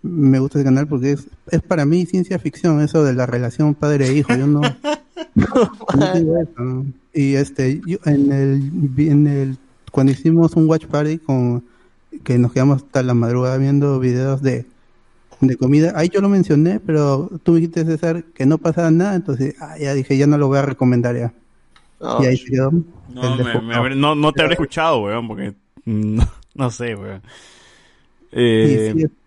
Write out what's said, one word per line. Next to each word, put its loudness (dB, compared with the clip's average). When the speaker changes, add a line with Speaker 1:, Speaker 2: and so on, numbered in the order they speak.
Speaker 1:
me 2
gusta -2
ese 0
canal 2
porque -2
es, -8
es 0
para -2
mí 2
ciencia -2
ficción, 0
eso 2
de 2
la 0
relación -2
padre-hijo, 0
yo 0
no, 2
Speaker 2:
<laughs> -6
Speaker 1:
no 0
digo 0
eso, -8
¿no? -6
Y 0
este, -2
yo -4
en 2
el, 0
vi-, 0
en 4
el, -2
cuando 2
hicimos 2
un 4
watch 0
party -2
con, -2
que 0
nos 2
quedamos 2
hasta -4
la -2
madrugada 0
viendo 0
videos -2
de, -2
de 2
comida, 2
ahí 0
yo 0
lo 2
mencioné, 2
pero 0
tú 4
me 6
dijiste, -2
César, -2
que -2
no 4
pasaba 0
nada, 2
entonces, -4
ah, -18
ya -4
dije, 0
"Ya 4
no 4
lo 2
voy 2
a 0
recomendar 0
ya". -6
Speaker 2:
Oh, -4
Speaker 1:
Y 2
ahí 2
se -8
quedó 0
Speaker 3:
No, 2
Speaker 1:
el -2
Speaker 3:
me, -2
Speaker 1:
Descocaos. -2
Speaker 3:
me -6
habré, -2
no, 0
no 0
te -2
habré 2
Speaker 1:
Pero -4
Speaker 3:
escuchado, -2
weón, -6
porque -10
<laughs> -20
no, 0
no -4
sé, -8
weón. -14
Eh, 2
Speaker 1:
Y 0
sí 0